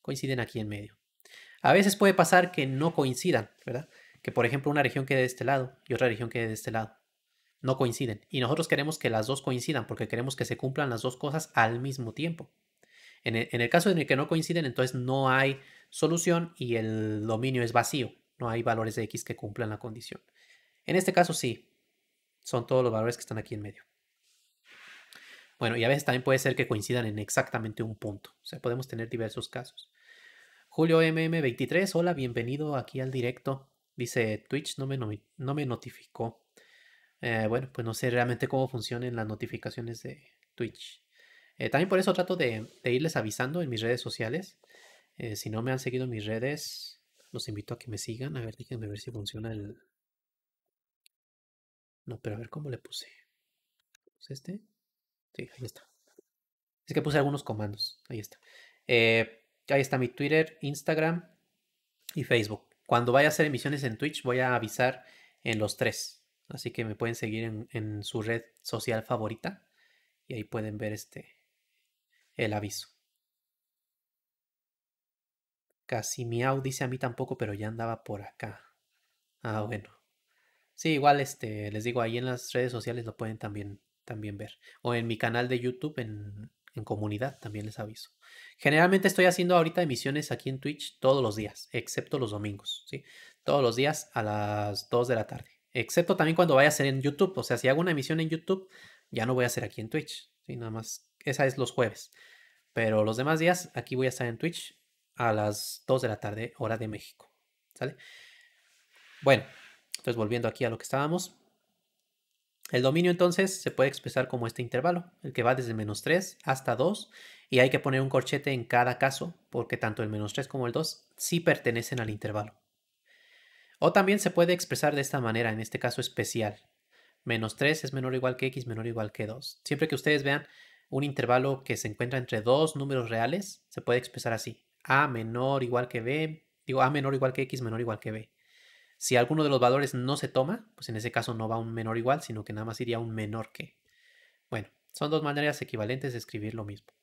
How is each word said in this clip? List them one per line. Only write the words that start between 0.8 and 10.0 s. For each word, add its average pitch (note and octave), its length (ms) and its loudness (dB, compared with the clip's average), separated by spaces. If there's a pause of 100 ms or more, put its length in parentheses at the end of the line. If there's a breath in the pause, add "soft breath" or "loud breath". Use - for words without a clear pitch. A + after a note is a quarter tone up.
A C3 100 8
veces G3 220 8
puede G3 200 6
pasar F3 380 8
que C#3 140 0
no C#3 280 0
coincidan, C3 560 2 (160)
¿verdad? C3 240 -6 (320 loud breath)
Que, - 100 -6
por A#2 140 4
ejemplo, C3+ 240 0
una D3 120 4
región C#3 220 2
quede C3+ 140 2
de B2+ 80 4
este B2+ 180 -4
lado C3 320 0 (100)
y B2 80 -2
otra B2 140 4
región A2+ 220 -2
quede A#2 160 -2
de A2 80 -2
este - 160 -8
lado. A2 260 -4 (640)
No C3 160 2
coinciden. A#2+ 540 0
Y C#3+ 100 -2
nosotros D3+ 260 2
queremos D3+ 320 0
que B2 120 0
las A2 160 0
dos C3+ 160 -2
coincidan B2+ 440 -2
porque A2 220 -6